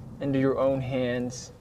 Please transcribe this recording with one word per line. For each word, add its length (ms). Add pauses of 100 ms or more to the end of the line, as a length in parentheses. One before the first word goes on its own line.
(200)
into 200
your 180
own 240
hands, 800